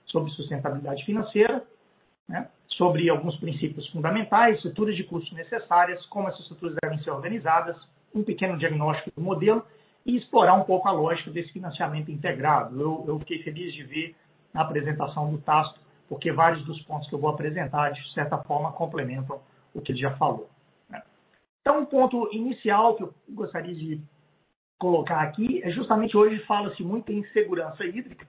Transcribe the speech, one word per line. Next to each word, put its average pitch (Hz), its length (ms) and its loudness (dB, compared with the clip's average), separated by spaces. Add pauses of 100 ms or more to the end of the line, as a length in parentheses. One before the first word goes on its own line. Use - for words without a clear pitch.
sobre 156 240 -2
sustentabilidade 143 720 -6
financeira, 208 580 2 (640)
né, 170 220 -8 (200)
sobre 170 420 2
alguns 156 260 0
princípios - 520 -6
fundamentais, 214 680 4
estruturas 202 400 -2
de 180 80 -6
custos 170 300 -8
necessárias, 175 720 2
como 202 220 -4
essas - 120 -8
estruturas 160 420 -8
devem 156 200 -2
ser 160 80 -6
organizadas, 165 640 0 (380)
um 214 80 0
pequeno 190 340 0
diagnóstico 151 580 0
do 156 60 -10
modelo 190 420 2 (440)
e 247 100 2
explorar 185 380 6
um 196 100 6
pouco 185 240 2
a 190 40 4
lógica 165 380 0
desse 160 220 -8
financiamento 156 580 -6
integrado. 135 720 0
Eu, 160 260 -2
eu 151 120 -2
fiquei 160 240 -8
feliz 160 320 -10
de 147 100 -14
ver 156 320 -8 (380)
a 156 80 0
apresentação 147 680 -2
do 151 120 -4
Tasso, 156 360 2 (300)
porque 147 240 -4
vários 160 320 4
dos 156 200 -10
pontos 151 260 -8
que - 40 -8
eu 143 60 -4
vou 147 80 2
apresentar, 147 640 -2
de - 220 -14
certa 147 240 -2
forma, 151 340 -4
complementam 135 680 -6 (360)
o - 80 -10
que - 100 -6
ele 123 80 -4
já 135 160 -2
falou, 139 320 0 (400)
né? - 140 -16 (580)
Então, 302 200 4
um 277 40 0
ponto 247 480 2
inicial 220 600 2
que - 80 -6
eu - 100 -10 (180)
gostaria 175 440 -6
de 156 260 -6 (800)
colocar 165 440 2
aqui 233 420 -2
é 170 80 -2
justamente 214 440 2
hoje 214 280 6
fala-se - 400 -2
muito 214 260 -4
em 208 220 -2
segurança 175 520 0
hídrica, 202 440 -10